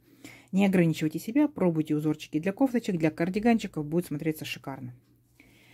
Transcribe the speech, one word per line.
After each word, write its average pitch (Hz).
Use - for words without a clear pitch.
Не 196
ограничивайте 170
себя, 285
пробуйте 160
узорчики 151
для 180
кофточек, 226
для 156
кардиганчиков, 185
будет 165
смотреться 156
шикарно. 131